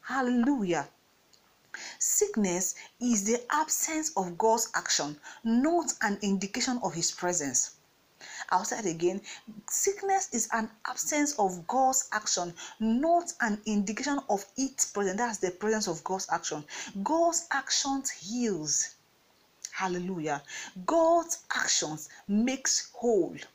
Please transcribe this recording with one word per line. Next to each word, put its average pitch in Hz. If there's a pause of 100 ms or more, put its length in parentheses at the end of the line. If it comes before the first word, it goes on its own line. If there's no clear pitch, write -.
Hallelujah. 247 (1120)
Sickness 196 (260)
is 233
the 240
absence 311
of 175
God's 220
action, 151 (240)
not 285 (100)
an 202
indication 202
of 165
his 165
presence. 160 (840)
I'll 180
say -
it 214
again. 175 (480)
Sickness 392
is 220
an 220 (180)
absence 294
of 185
God's 262
action, 180 (260)
not 311
an 208
indication 220 (100)
of 196 (100)
its 262
presence. 202
That's 233
the 185
presence 208
of 156
God's 190
action. 160 (380)
God's 330
actions -
heals. 190 (800)
Hallelujah. 180 (420)
God's 330 (100)
actions - (180)
makes 247
whole. 226 (200)